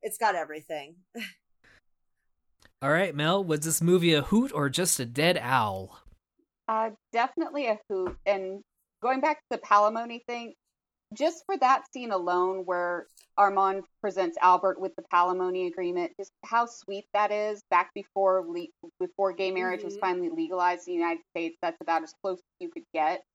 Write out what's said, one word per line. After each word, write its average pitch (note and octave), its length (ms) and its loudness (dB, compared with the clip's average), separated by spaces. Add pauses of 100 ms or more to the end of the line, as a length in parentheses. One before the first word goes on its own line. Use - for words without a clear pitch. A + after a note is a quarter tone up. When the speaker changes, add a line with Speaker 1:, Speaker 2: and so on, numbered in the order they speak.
Speaker 1:
It's G3+ 160 -8
got G#3 200 2
everything. D3+ 580 -8 (220)
<laughs> A#3 40 -10 (1600)
Speaker 2:
All C#3 120 0
right, F3 240 2
Mel, E3 260 2
was D#3 200 -2
this D#3+ 200 -2
movie E3+ 320 4
a C#3+ 80 4
hoot A#3+ 320 2
or C#3+ 140 0
just E3+ 320 0
a C3 40 -4
dead C#3+ 380 2
owl? G#2+ 560 -2 (720)
Speaker 3:
Uh, A3 220 -2 (220)
definitely C4+ 540 -2
a G#3+ 140 0 (100)
hoot. F#3 260 -4 (100)
And G3 340 -2 (420)
going C4 180 0
back D4 180 0
to - 120 -20
the A3 80 -4
palimony A3+ 680 2
thing, A#3+ 260 -10 (600)
just D#4+ 320 -2
for G4 100 -2
that C4 260 4 (100)
scene B3 200 -8
alone F3+ 520 0
where F3 440 -4 (280)
Armand G3 460 4 (180)
presents F3+ 400 -2
Albert F#3 400 6
with F#3+ 140 -6
the - 80 -14 (100)
palimony F3+ 540 2
agreement, F3 500 -4
just G3 140 -12 (140)
how A#3 220 0
sweet G3+ 460 -12
that G#3 200 2
is G#3 280 -2 (120)
back F#3+ 220 4
before F#3+ 520 2
le-, E3+ 220 -8 (320)
before F#3 320 -2
gay F#3+ 180 -4
marriage F#3 320 -2
was G3+ 120 -10
Speaker 1:
Mm-hmm. G3+ 60 -14
Speaker 3:
finally F3+ 300 -2
legalized F3 560 -2
in F3+ 80 -6
the E3+ 60 0
United E3+ 220 -2 (140)
States. E3 240 -6
That's E3 200 -4
about D#3+ 240 -2
as - 180 -18
close F#3 160 -4
as - 60 -20 (160)
you F3+ 100 -10
could - 140 -14 (100)
get D#3+ 300 -2 (100)